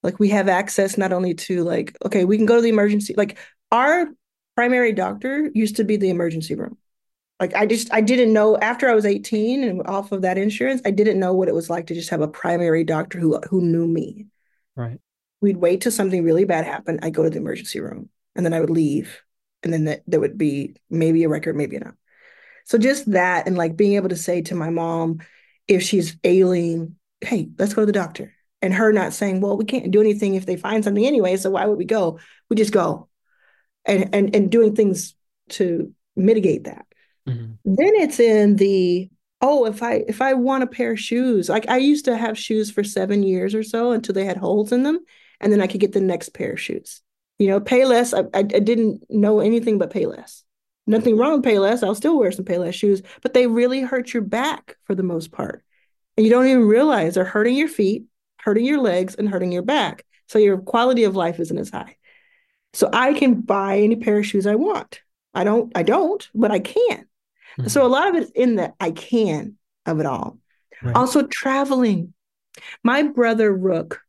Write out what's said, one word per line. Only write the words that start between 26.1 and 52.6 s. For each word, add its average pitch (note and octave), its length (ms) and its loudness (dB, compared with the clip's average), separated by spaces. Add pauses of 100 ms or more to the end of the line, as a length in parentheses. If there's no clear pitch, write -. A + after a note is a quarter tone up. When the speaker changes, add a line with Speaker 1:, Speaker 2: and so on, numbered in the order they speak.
Speaker 1:
ailing, F3 720 2 (260)
"Hey, E3+ 280 -4 (100)
let's G3+ 140 -2
go A3+ 80 0
to G#3+ 40 4
the G#3 60 0
doctor." F#3 420 -6 (280)
And F#3+ 120 0
her G#3+ 200 4
not G3 200 0
saying, F#3+ 280 -2
"Well, G3+ 160 -2
we G#3+ 80 -2
can't B3 260 -4
do G#3 80 4
anything G#3 360 2
if F#3+ 100 -4
they F#3 100 -4
find G#3 280 -4
something G#3 220 2
anyway, G#3 320 2
so F#3+ 140 -4
why F#3+ 140 -2
would G#3 120 0
we F3+ 80 -4
go?" F3+ 320 -2 (320)
We A3 60 0
just G#3 160 2
go. E3+ 380 -2 (720)
And, F#3+ 320 0
and, G3+ 200 2
and G3 160 2
doing A3 220 4
things G3+ 420 0 (340)
to F3 440 -4 (220)
mitigate G3 480 2
that. - 220 -18 (420)
Speaker 2:
Mm-hmm. A#2 260 -8 (120)
Speaker 1:
Then D4 300 4
it's D4+ 240 0
in G#3+ 360 6
the, F#3 540 2 (320)
oh, C4+ 240 4
if G#3+ 160 -6
I, A#3 260 -2
if A3 140 -6
I C4+ 120 2
want C4 300 0
a B3 40 -4
pair B3 240 -4
of G#3+ 80 -4
shoes, A#3 500 -2
like, A3 200 -2
I B3+ 80 2
used D4 280 2
to A#3+ 100 0
have A3 220 -4
shoes G#3+ 340 -2
for G#3 120 -2
seven G3+ 400 -2
years F#3+ 300 0
or A3 100 -2
so A#3 280 -2
until A#3 220 -2
they F#3+ 120 -2
had F#3 120 -4
holes G3+ 340 -2
in B3 120 2
them, D#4 160 0 (420)
and G#3+ 100 2
then G#3 100 4
I F#3 60 0
could F#3+ 140 -2
get G3 100 2
the G3 100 0
next F3+ 280 -2
pair - 240 -8
of - 80 -10
shoes. - 400 -12 (380)
You G3+ 80 4
know, G3 120 2
Payless, B3 540 4
I, F#3+ 240 -2
I, - 20 2
I G#3 200 2
didn't A3 500 0
know G#3 300 2
anything A3+ 380 2
but - 140 -2
Payless. - 520 -6 (440)
Nothing A3 300 4
wrong C#4 160 2
with C4 100 0
Payless. G#3+ 380 2
I'll G#3 140 0
still D4+ 220 0
wear G3+ 140 2
some F#3 140 -8
Payless F3+ 280 -4